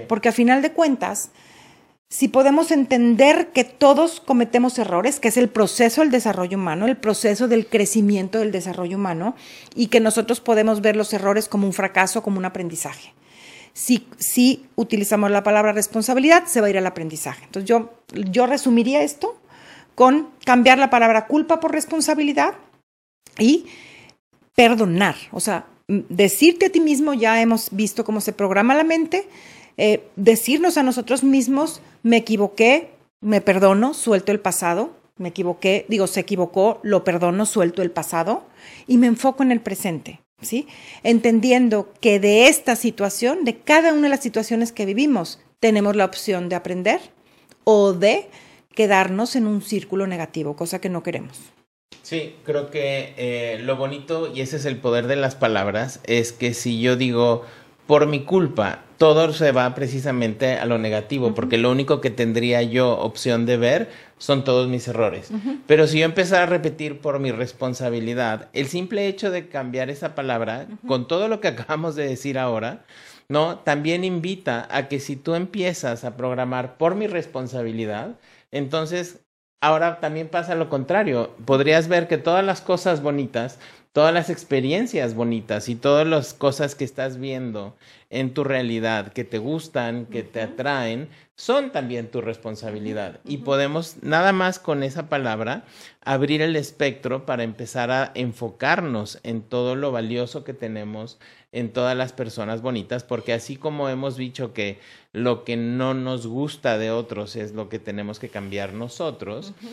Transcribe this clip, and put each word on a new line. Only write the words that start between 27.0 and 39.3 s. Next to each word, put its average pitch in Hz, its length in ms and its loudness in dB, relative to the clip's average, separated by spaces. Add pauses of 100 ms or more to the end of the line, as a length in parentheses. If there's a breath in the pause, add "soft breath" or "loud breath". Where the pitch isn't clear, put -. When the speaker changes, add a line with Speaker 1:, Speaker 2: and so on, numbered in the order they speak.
Speaker 1:
ya 226 280 2
hemos 226 300 2
visto 208 320 -2
cómo 214 160 -4
se 208 120 -6
programa 202 420 2
la 302 100 4
mente, 330 440 0 (480 loud breath)
eh, 214 280 2 (120)
decirnos 262 640 4
a 294 40 4
nosotros 254 400 0
mismos, 269 600 2 (200 soft breath)
"Me 233 160 6
equivoqué, 220 720 2 (300)
me 208 220 2
perdono, 196 520 6
suelto 202 380 0
el 208 80 0
pasado, 185 500 -2 (280)
me 180 100 -8
equivoqué", 190 600 -2
digo, 202 180 0
"se 185 140 -4
equivocó, 190 600 0
lo 202 220 2
perdono, 175 400 2
suelto 185 380 0
el 180 80 -2
pasado 170 540 -4 (420 loud breath)
y 254 100 4
me 247 100 8
enfoco 262 360 2